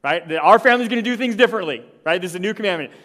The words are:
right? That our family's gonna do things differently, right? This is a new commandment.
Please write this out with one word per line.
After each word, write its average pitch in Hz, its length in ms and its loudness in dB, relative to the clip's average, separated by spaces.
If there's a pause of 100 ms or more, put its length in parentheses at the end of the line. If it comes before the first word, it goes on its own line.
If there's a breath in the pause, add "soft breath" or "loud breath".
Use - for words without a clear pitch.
right? 165 240 -2
That 160 140 -4
our 190 180 6
family's 247 300 2
gonna 233 140 -2
do 233 160 -4
things 240 180 -4
differently, 190 480 0 (200)
right? 170 180 0
This 180 80 -10
is 175 60 -12
a 180 40 -8
new 208 140 -4
commandment. 180 380 -6 (120 soft breath)